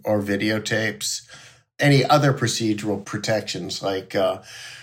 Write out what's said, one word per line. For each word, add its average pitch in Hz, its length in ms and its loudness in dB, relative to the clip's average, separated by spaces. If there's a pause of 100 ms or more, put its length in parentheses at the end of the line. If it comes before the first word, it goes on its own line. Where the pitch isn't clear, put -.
or 107 180 0
videotapes, 107 1080 -2 (500)
any 143 260 6
other 143 280 6
procedural 107 720 -2
protections, 101 800 -4
like, 98 320 -4
uh, 95 220 0 (440)